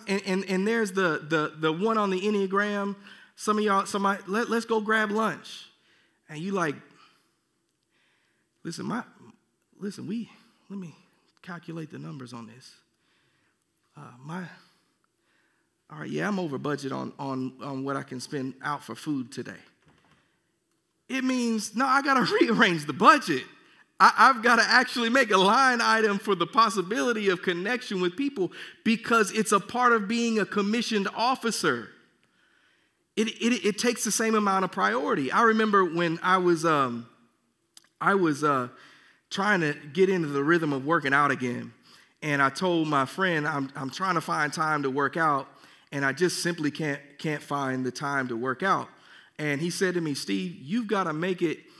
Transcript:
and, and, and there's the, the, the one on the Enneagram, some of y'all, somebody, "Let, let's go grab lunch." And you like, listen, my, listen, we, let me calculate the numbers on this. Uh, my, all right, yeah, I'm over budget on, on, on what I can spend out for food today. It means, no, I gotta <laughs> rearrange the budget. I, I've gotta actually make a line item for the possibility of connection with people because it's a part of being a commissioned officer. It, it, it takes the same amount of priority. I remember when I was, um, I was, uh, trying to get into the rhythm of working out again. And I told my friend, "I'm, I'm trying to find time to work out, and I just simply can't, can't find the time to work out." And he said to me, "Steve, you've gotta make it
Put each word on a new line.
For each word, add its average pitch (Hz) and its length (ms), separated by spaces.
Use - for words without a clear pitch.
and, 196 180
and, 190 200
and 190 220
there's 226 240
the, 180 380
the, 156 300
the 160 120
one 214 260
on 202 120
the 185 100
Enneagram, 202 760
some 214 240
of 214 40
y'all, 196 220
somebody, 247 400
"Let, 208 240
let's 226 160
go 220 160
grab 214 300
lunch." 208 560
And 156 120
you 196 140
like, 165 220
listen, 170 180
my, 233 160
listen, 175 280
we, 220 220
let 196 80
me 170 160
calculate 165 480
the 127 80
numbers 135 360
on 117 140
this. 120 260
Uh, 147 60
my, 165 240
all 156 100
right, 156 100
yeah, 156 180
I'm 202 100
over 151 200
budget 135 340
on, 131 260
on, 131 360
on 135 220
what 139 100
I 135 80
can 135 160
spend 131 420
out 147 220
for 117 100
food 131 380
today. 104 300
It 262 160
means, 233 540
no, 269 80
I 269 160
gotta 269 340
<laughs> 466 60
rearrange 196 440
the 147 60
budget. 180 540
I, 220 160
I've 233 260
gotta 226 220
actually 233 460
make 247 200
a 185 60
line 240 420
item 220 400
for 202 160
the 170 100
possibility 220 840
of 180 120
connection 190 600
with 180 160
people 277 340
because 226 480
it's 214 220
a 196 80
part 240 320
of 208 160
being 233 300
a 185 60
commissioned 202 680
officer. 208 720
It, 220 140
it, 226 360
it 208 120
takes 247 260
the 220 80
same 220 240
amount 196 300
of 180 80
priority. 202 580
I 220 120
remember 220 420
when 165 360
I 185 180
was, 170 260
um, 127 420
I 185 160
was, 151 280
uh, 135 260
trying 202 320
to 147 120
get 190 160
into 170 200
the 139 140
rhythm 160 280
of 135 140
working 147 280
out 143 180
again. 120 420
And 143 200
I 135 80
told 165 380
my 143 180
friend, 165 420
"I'm, 139 280
I'm 135 140
trying 185 260
to 156 60
find 156 300
time 156 320
to 139 60
work 139 280
out, 147 300
and 139 140
I 135 80
just 170 280
simply 165 300
can't, 143 300
can't 151 260
find 131 420
the 123 60
time 139 380
to 117 80
work 127 260
out." 160 240
And 147 240
he 175 80
said 180 260
to 170 60
me, 151 120
"Steve, 185 480
you've 208 260
gotta 190 260
make 175 280
it 156 180